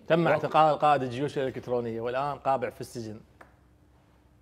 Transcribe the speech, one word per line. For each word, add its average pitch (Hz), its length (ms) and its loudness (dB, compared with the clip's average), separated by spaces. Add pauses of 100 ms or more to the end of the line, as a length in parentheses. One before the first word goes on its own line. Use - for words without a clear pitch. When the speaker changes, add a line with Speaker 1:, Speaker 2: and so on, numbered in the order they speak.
Speaker 1:
تم 165 180 4
Speaker 2:
وق- 151 60 4
Speaker 1:
اعتقال 151 480 4
قائد 147 240 4
الجيوش 127 340 -6
الإلكترونية 120 640 -4
والآن 131 360 -4
قابع 123 320 -2
في - 120 -12
السجن. 110 380 -12 (1200)